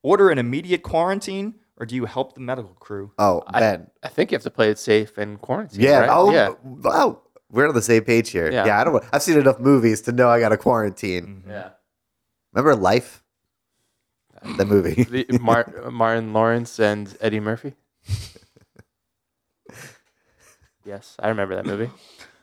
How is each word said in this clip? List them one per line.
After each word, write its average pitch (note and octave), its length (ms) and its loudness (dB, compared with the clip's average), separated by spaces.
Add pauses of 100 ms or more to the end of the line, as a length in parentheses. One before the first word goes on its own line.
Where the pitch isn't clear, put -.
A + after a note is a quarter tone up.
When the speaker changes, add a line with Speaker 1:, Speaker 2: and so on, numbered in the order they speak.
Speaker 1:
order G3 280 4
an D3 80 2
immediate E3+ 460 -4
quarantine, G3 720 -4 (220)
or A#2+ 80 -12
do A#2 100 -10
you A#2+ 100 -4
help C3 300 -8
the C#3 60 -20
medical B2 340 -10
crew? G2+ 420 -14
Speaker 2:
Oh, F#2+ 300 2
Speaker 3:
I, - 120 -4
Speaker 2:
Ben. G2+ 280 0 (160)
Speaker 3:
I - 40 -14
think - 240 -4
you F3 40 -2
have A#2+ 80 -8
to - 80 -8
play A2 180 2
it G#2+ 100 -2
safe G#2+ 380 0
and G#2 240 -10
quarantine, C3 400 -8
Speaker 2:
Yeah, C3+ 200 6
Speaker 3:
right? A2+ 100 2
Speaker 2:
oh, F3+ 200 4
Speaker 3:
Yeah. A2+ 220 2 (320)
Speaker 2:
oh, - 360 0 (300)
we're C3 160 2
on D#3 60 0
the A#2 80 2
same A2+ 240 4
page A#2 240 2
here. E2 220 -2
Speaker 3:
Yeah. A2 140 0
Speaker 2:
Yeah, G#2 140 2
I A#2+ 60 2
don't D#3+ 80 0
wa-, A2+ 80 2 (100)
I've D3 120 0
seen D#3+ 140 2
enough C3+ 220 4
movies A#2+ 440 4
to A#2+ 100 -4
know B2 160 4
I A#2 100 6
gotta A2 180 2
quarantine. G2 840 -4
Speaker 1:
Mm-hmm. F#2+ 80 -20
Speaker 3:
Yeah. G2 200 -16 (840)
Speaker 2:
Remember C#3 220 2
Life? G#2 480 -2 (1300)
The G2 80 0
movie. G2 380 2
Speaker 3:
The B2 380 -2
Mar-, A#2 480 -2
Speaker 2:
<laughs> - 20 -12
Speaker 3:
Martin A2+ 400 -2
Lawrence A#2 480 -2
and G#2 400 -2
Eddie G#2+ 220 -2
Murphy? A#2 320 -8 (340)
Speaker 2:
<laughs> G2+ 60 -6 (2750)
Speaker 3:
Yes, G2+ 360 -18
I G#2+ 100 -2
remember G2+ 260 -4
that F#2+ 100 -8
movie. G#2+ 240 -6 (540)